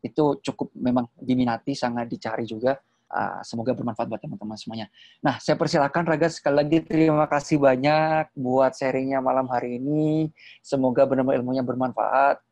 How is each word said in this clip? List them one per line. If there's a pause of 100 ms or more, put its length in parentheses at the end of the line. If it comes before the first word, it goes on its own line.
itu
cukup
memang
diminati,
sangat
dicari
juga. (320)
Ah,
semoga
bermanfaat
buat
teman-teman
semuanya. (320)
Nah,
saya
persilakan
Raga
sekali
lagi,
terima
kasih
banyak
buat
sharingnya
malam
hari
ini. (320)
Semoga
benar-benar
ilmunya
bermanfaat